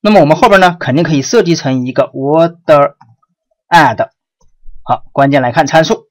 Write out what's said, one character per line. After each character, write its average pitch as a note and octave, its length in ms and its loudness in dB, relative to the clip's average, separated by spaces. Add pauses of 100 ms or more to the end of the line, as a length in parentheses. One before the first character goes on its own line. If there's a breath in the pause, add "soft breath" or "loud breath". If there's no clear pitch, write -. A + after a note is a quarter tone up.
那 G#3 120 0
么 G3+ 80 6
我 D3+ 40 4
们 D#3 120 2
后 F#3 120 2
边 G3 120 4
呢， F3+ 180 2
肯 B2+ 160 -4
定 D#3+ 80 0
可 D#3+ 100 -2
以 B3+ 100 -2
设 A#3 200 0
计 E3+ 140 0
成 C3 280 -6
一 B2+ 80 -8
个 C3+ 120 -2
order D3 920 0 (720)
add。 D#3 420 0 (720)
好， - 180 -6 (100)
关 C#3 200 0
键 C#3 100 0
来 A#2+ 80 -2
看 D3 160 -2
参 E3 180 2
数。 A3 260 -6